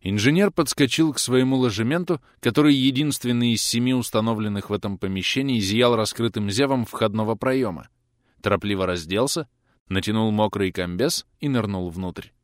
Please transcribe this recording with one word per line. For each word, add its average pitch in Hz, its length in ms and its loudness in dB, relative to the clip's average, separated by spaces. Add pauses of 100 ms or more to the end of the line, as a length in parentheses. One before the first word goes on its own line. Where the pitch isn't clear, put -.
Инженер 135 500 2
подскочил 147 600 0
к - 60 -6
своему 127 380 2
ложементу, 127 640 0 (180)
который 147 340 4
единственный 127 800 2
из 110 100 0
семи 123 320 0
установленных 110 760 -2
в 101 40 -2
этом 101 240 -4
помещении 110 640 -2
зиял 113 360 4
раскрытым 110 540 -2
зевом 127 360 0
входного 110 500 -2
проёма, 123 540 -2 (520)
торопливо 98 440 0
разделся, 92 640 -2 (400)
натянул 107 420 0
мокрый 104 400 0
комбез 90 540 -2 (140)
и 147 100 -4
нырнул 101 400 -2
внутрь. 90 400 -8 (140)